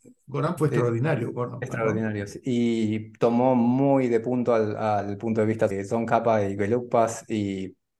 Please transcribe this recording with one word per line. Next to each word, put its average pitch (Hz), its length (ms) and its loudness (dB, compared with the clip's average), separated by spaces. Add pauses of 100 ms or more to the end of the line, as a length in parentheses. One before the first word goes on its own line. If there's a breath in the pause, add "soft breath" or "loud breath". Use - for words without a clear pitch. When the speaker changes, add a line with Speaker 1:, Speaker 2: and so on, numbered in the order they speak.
(340)
Speaker 1:
Goran 151 240 -2
fue 156 120 2
Speaker 2:
Eh, - 0 -
Speaker 1:
extraordinario, 120 640 0
Goran 123 320 -8
fue, - 140 -8
¿no? 113 120 0
Speaker 2:
extraordinario, 107 380 -2
sí. - 160 -14
Y 113 720 0
tomó 123 420 4
muy 131 540 4
de 117 100 4
punto 123 340 0
al, 107 240 0
al 104 400 -2
punto 110 240 0
de 107 60 2
vista 110 200 2
de 98 160 -4
Tsongkhapa 113 640 0
y 98 120 -4
Gelugpas 113 720 0
y 98 460 -4 (240)